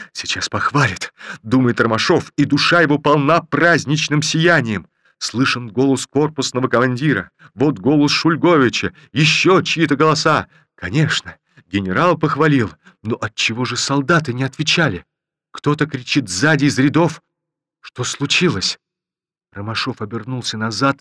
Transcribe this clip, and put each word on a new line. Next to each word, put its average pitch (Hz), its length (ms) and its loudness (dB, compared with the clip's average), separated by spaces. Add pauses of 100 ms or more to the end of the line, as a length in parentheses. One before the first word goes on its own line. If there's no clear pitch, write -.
(120)
«Сейчас - 360 -8
похвалит», 110 640 -2 (300)
думает 120 380 2
Ромашов, 117 560 0
и 143 80 2
душа - 360 2
его 147 180 2
полна 151 420 2
праздничным 156 800 0
сиянием. 151 640 0 (320)
Слышен 123 500 -4
голос 131 380 0
корпусного 135 640 -2
командира. 123 640 0 (220)
Вот 131 260 0
голос 147 320 2
Шульговича. 143 800 2 (200)
Ещё 156 500 2
чьи-то 160 340 0
голоса. 151 500 2 (300)
Конечно, 147 640 -2 (280)
генерал 101 500 0
похвалил. 147 540 0 (320)
Но 110 180 -4
отчего 113 440 -4
же 123 120 -6
солдаты 143 560 0
не 123 120 -4
отвечали? 135 600 -2 (460)
Кто-то 147 360 -2
кричит 127 420 -4
сзади 139 380 2
из 110 120 0
рядов. 151 420 2 (600)
Что - 240 -10
случилось? - 760 -2 (760)
Ромашов 110 500 -6
обернулся 113 540 -8
назад 113 440 -2